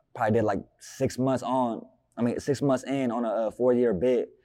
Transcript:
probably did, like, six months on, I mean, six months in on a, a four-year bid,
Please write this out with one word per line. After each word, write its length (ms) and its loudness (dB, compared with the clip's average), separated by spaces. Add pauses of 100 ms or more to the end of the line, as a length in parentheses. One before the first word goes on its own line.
(160)
probably 160 0
did, 120 2
like, 200 0 (160)
six 360 -4
months 280 0
on, 420 -4 (300)
I 60 -4
mean, 160 0
six 220 -2
months 240 2
in 260 -2
on 140 -2
a, 220 0
a 40 -2
four-year 440 4
bid, 340 2 (160)